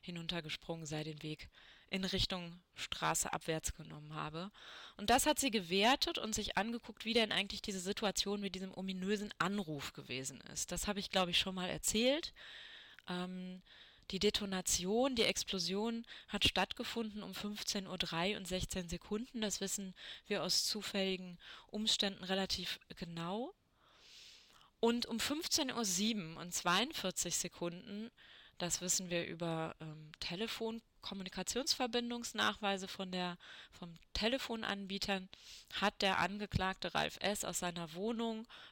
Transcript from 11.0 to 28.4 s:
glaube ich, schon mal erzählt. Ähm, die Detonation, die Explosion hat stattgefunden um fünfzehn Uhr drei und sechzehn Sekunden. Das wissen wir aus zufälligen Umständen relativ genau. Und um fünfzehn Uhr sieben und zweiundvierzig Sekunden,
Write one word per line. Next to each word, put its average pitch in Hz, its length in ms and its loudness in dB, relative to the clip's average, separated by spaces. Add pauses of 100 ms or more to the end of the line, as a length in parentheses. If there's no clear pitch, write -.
glaube 180 220 4
ich, 170 80 4
schon 190 160 0
mal 180 140 -2
erzählt. 247 640 4 (720)
Ähm, 185 540 -6 (500)
die 190 80 -2
Detonation, 202 960 4
die 226 80 6
Explosion 202 800 0 (220)
hat - 200 2
stattgefunden 226 760 0
um 185 100 -8
fünfzehn 208 540 -4
Uhr 180 100 -4
drei 175 400 0
und 185 100 -8
sechzehn 180 400 -2
Sekunden. 214 540 -4
Das 208 200 0
wissen 196 340 -4 (320)
wir 185 160 0
aus 180 220 4
zufälligen 190 720 0 (280)
Umständen 208 560 2
relativ 190 560 0 (180)
genau. 175 580 -4 (1200)
Und 240 280 4
um 226 120 -2
fünfzehn 294 520 0
Uhr 202 140 0
sieben 190 520 0
und 175 160 -6
zweiundvierzig 185 840 2
Sekunden, 180 720 -6 (480)